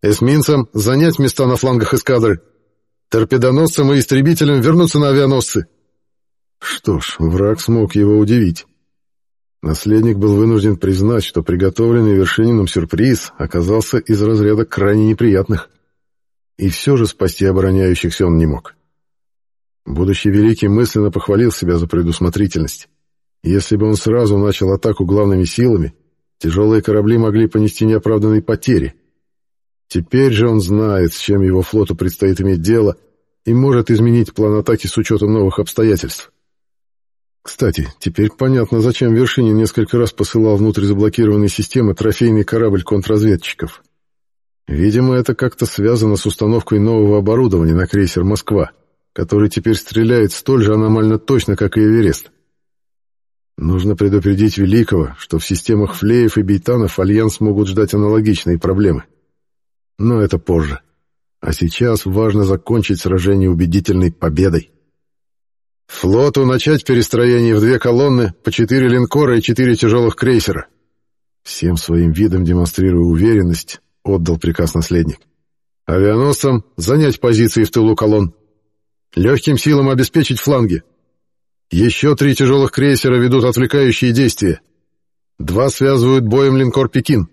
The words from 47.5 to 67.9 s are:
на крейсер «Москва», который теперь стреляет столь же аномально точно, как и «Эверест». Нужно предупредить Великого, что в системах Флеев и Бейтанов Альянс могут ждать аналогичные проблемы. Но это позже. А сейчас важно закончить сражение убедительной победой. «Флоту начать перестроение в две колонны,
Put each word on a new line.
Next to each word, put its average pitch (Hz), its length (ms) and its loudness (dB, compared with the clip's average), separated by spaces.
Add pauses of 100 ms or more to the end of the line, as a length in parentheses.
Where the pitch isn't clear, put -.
на 90 100 0
крейсер 90 380 -2
«Москва», 98 480 -2 (420)
который 104 360 0
теперь 113 260 -2
стреляет 113 560 0
столь 131 320 0
же 104 100 2
аномально 110 460 2
точно, 107 360 -2
как 101 220 -2
и 113 40 2
«Эверест». 107 500 2 (1300)
Нужно 90 380 -2
предупредить 101 600 0
Великого, 98 600 0
что - 220 -6
в - 60 -10
системах 101 500 -2
Флеев 113 420 2
и 110 40 0
Бейтанов 101 580 -2
Альянс 104 400 0
могут 104 300 0
ждать 98 240 -2
аналогичные 104 640 0
проблемы. 92 460 0 (920)
Но 113 220 0
это 92 200 0
позже. 78 420 -2 (580)
А - 140 -6
сейчас 113 520 -2
важно 104 380 0
закончить 98 560 -2
сражение 95 500 0
убедительной 90 600 0
победой. 82 600 -2 (1160)
«Флоту 131 580 0
начать 127 380 0
перестроение 120 720 2
в 104 60 2
две 120 180 2
колонны, 123 540 0 (100)